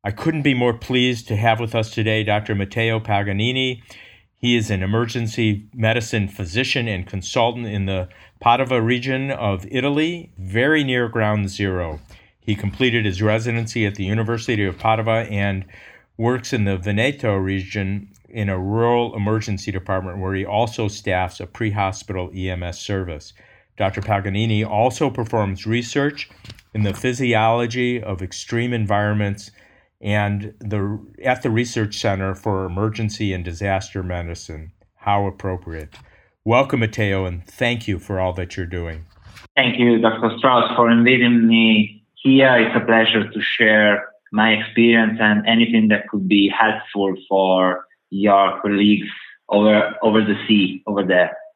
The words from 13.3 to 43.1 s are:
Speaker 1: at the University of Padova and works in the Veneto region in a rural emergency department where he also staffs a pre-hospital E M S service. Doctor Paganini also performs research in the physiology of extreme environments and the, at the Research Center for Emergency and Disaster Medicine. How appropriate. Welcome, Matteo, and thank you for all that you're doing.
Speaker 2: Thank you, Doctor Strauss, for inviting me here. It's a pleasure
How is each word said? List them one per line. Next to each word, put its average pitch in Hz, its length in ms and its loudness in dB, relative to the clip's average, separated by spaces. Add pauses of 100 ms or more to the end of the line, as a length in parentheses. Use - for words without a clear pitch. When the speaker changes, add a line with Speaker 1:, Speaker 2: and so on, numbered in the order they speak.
Speaker 1:
at 101 100 -4
the 101 80 -6
University 110 600 -2
of 90 120 -4
Padova 110 540 0
and 98 320 -4 (540)
works 117 340 -2
in 113 140 0
the 98 100 0
Veneto 107 600 -2
region 98 720 -4 (180)
in 104 220 -4
a 95 100 -4
rural 117 560 0
emergency 104 560 -2
department 92 460 -4
where 95 180 -4
he 95 100 -4
also 107 440 -2
staffs 92 500 -4
a 92 80 -10
pre-hospital 98 880 -4
E 92 140 -6
M 90 120 -6
S 87 160 -8
service. 87 540 -8 (460)
Doctor 98 240 -2
Paganini 104 640 0
also 117 440 0
performs 107 560 -4
research 120 640 -2 (440)
in 104 100 0
the 98 100 0
physiology 120 1080 0
of 95 180 -6
extreme 117 520 -6
environments 104 760 0 (560)
and 104 540 -2
the, 104 400 -4 (240)
at 123 200 -2
the 135 60 0
Research 113 480 -2
Center 95 380 -2
for 95 300 -4
Emergency 104 640 -4
and 90 140 -6
Disaster 95 580 -4
Medicine. 85 720 -10 (220)
How 101 320 0
appropriate. 90 680 -8 (480)
Welcome, 127 380 2
Matteo, 101 420 0
and 87 240 -8
thank 120 400 -2
you 92 120 -2
for 95 200 -6
all 92 140 0
that 90 240 -8
you're 90 80 -6
doing. 85 400 -8 (500)
Speaker 2:
Thank 123 240 0
you, 120 220 6
Doctor 113 360 0
Strauss, 123 380 2
for 117 160 4
inviting 120 560 4
me 113 560 4 (180)
here. 135 380 6
It's 113 160 2
a 113 100 0
pleasure 113 460 2